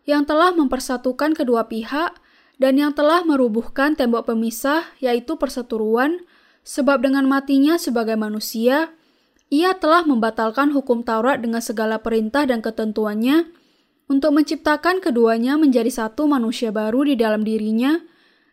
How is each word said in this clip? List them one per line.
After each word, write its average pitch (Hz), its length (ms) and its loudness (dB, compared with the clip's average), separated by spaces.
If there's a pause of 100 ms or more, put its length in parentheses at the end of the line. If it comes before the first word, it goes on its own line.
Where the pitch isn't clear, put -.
yang 294 160 2
telah 320 320 2
mempersatukan 262 800 -2
kedua 233 320 0
pihak 233 480 -6 (480)
dan 269 160 4
yang 294 160 0
telah 330 320 2
merubuhkan 269 720 0
tembok 233 320 -2
pemisah, 233 560 -2 (160)
yaitu 247 320 -2
perseteruan, 247 880 -2 (400)
sebab 269 400 0
dengan 269 240 2
matinya 277 480 2
sebagai 233 400 -2
manusia, 226 800 -2 (560)
ia 359 240 2
telah 330 320 2
membatalkan 226 640 0
hukum 254 320 -2
Taurat 226 400 -2
dengan 233 160 -4
segala 220 400 -4
perintah 226 480 -2
dan 233 160 0
ketentuannya, 220 880 -2 (560)
untuk 277 240 2
menciptakan 302 720 0
keduanya 240 560 2
menjadi 254 320 4
satu 220 320 -4
manusia 240 480 0
baru 220 320 0
di 277 160 2
dalam 214 240 0
dirinya – 220 560 0 (540)